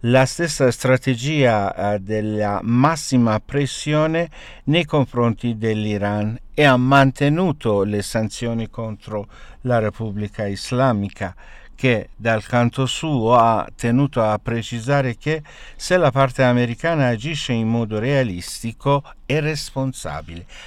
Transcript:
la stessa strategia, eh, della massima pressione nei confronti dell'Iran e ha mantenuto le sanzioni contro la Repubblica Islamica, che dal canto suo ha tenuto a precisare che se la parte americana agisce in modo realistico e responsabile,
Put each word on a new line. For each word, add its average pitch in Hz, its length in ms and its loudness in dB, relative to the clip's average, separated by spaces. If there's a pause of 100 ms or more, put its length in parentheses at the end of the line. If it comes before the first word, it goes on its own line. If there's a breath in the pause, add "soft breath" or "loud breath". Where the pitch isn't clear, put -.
la 127 220 4
stessa 147 460 0
strategia, 123 1200 0
eh, 107 60 -2
della 104 640 -2
massima 123 800 2
pressione 151 880 -2 (340 loud breath)
nei 156 220 2
confronti 120 720 0
dell'Iran 107 840 -2 (140)
e 151 100 4
ha 131 140 6
mantenuto 139 1080 2
le 104 180 -2
sanzioni 113 680 -4
contro 110 580 -10 (340 loud breath)
la 123 180 0
Repubblica 104 680 -4
Islamica, 101 880 -2 (400 loud breath)
che 120 400 0
dal 110 300 -2
canto 120 400 0
suo 123 500 0
ha 113 400 4
tenuto 127 480 0
a 107 180 0
precisare 117 760 -2
che 151 260 -4 (320 loud breath)
se - 220 0
la 156 140 4
parte 135 320 2
americana 123 640 2
agisce 131 440 -4
in 113 160 0
modo 110 320 0
realistico 123 1040 -2 (220 loud breath)
e 151 160 0
responsabile, 127 1040 -6 (220 loud breath)